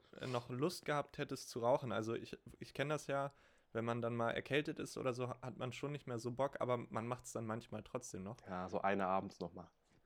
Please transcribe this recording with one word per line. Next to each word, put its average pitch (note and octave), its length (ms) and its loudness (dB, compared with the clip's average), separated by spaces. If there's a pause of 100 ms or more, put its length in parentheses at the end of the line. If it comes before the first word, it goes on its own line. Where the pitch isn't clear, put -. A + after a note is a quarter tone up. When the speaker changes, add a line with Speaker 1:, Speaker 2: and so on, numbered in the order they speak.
(200)
Speaker 1:
äh, - 60 -4
noch A#2+ 240 -2
Lust D3 340 0
gehabt D3 340 -2
hättest C#3 320 -4
zu B2 100 -4
rauchen. A#2+ 320 6
Also G#2+ 220 2
ich, - 240 -6 (220)
ich - 140 -12
kenn C#3+ 140 0
das D3+ 200 0
ja, C#3 240 0 (400)
wenn A2+ 120 2
man A#2 180 2
dann A#2 120 0
mal A#2 160 4
erkältet D3+ 480 0
ist D3 180 -4
oder C3 160 2
so, B2 160 -2
hat B2 300 -6
man B2 140 -2
schon C#3+ 200 -4
nicht D3 140 -6
mehr A#2+ 120 -2
so A#2 120 -2
Bock, C3 300 2
aber B2 160 4
man A#2 300 -2
macht's B2 260 -4
dann A2+ 140 -2
manchmal A2 360 -4
trotzdem - 400 -6
noch. G2+ 140 -6 (100)
Speaker 2:
Ja, F#2 220 -2
so G#2 120 2
eine G2 260 6
abends F#2+ 340 2
noch F2 120 -4
mal. F#2 160 -12 (380)